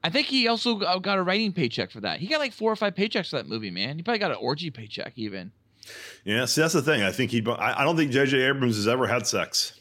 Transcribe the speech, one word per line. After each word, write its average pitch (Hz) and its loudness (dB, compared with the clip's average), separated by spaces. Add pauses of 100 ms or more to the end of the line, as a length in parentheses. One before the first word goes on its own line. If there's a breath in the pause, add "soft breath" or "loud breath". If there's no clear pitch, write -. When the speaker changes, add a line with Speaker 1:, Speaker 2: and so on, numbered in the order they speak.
Speaker 1:
I 165 0
think 277 2
he 262 2
also 233 2
got, 190 0
got 196 0
a 185 2
writing 196 0
paycheck 117 -2
for 110 -14
that. 92 -2
He 170 -8
got, 311 0
like, 269 -4
four 220 0
or 220 0
five 202 -2
paychecks 202 -2
for 147 -2
that 90 -6
movie, 107 -6
man. 107 -4
He 170 -8
probably 233 -2
got - 0
an 117 -4
orgy 147 -2
paycheck - -10
even. 98 -8 (720 loud breath)
Speaker 2:
Yeah, 113 2
see, 135 2
that's 165 2
the 147 2
thing. 139 4
I 98 2
think 117 0
he, 117 2
I, 117 0
I - 2
don't 165 2
think 147 2
J 135 4
J 131 2
Abrams 131 2
has 104 0
ever 120 4
had 113 0
sex. - -2